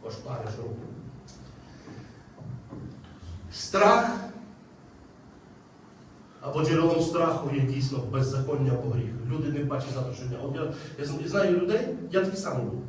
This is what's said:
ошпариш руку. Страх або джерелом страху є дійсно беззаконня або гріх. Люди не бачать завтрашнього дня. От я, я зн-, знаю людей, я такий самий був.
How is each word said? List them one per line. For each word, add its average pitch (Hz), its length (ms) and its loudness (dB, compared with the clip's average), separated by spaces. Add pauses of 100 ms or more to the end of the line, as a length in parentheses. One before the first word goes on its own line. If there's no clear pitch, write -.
ошпариш 113 520 -8
руку. 104 180 -6 (2750)
Страх 208 640 4 (2250)
або 151 240 2
джерелом 165 380 6
страху 160 520 2
є 135 60 4
дійсно 131 380 2
беззаконня 131 720 2
або 117 180 0
гріх. 107 200 0 (200)
Люди 151 180 0
не 143 160 0
бачать 135 300 -2
завтрашнього 127 340 -4
дня. 127 140 -4
От 139 140 -4
я, - 180 -2 (240)
я 143 60 -4
зн-, 143 240 -4
знаю 180 320 4
людей, 214 280 2 (220)
я 185 140 4
такий - 160 -2
самий 135 240 -2
був. - 240 -4